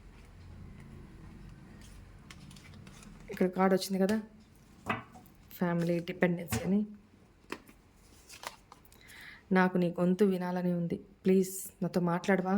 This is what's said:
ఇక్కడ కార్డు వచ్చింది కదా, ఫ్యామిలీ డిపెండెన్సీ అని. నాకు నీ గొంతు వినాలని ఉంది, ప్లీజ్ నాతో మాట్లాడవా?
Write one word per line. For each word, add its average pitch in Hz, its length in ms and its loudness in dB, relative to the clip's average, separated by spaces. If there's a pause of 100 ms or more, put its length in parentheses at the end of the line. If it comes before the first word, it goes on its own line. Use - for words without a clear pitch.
(3250)
ఇక్కడ 190 180 2
కార్డు 190 260 4
వచ్చింది 190 240 0
కదా, 190 180 2 (1300)
ఫ్యామిలీ 170 480 0
డిపెండెన్సీ 175 680 0
అని. 196 160 2 (2750)
నాకు 185 260 6
నీ 175 120 4
గొంతు 180 340 2
వినాలని 180 480 0
ఉంది, 170 240 -2 (240)
ప్లీజ్ 190 340 4 (260)
నాతో 175 200 0
మాట్లాడవా? 175 580 2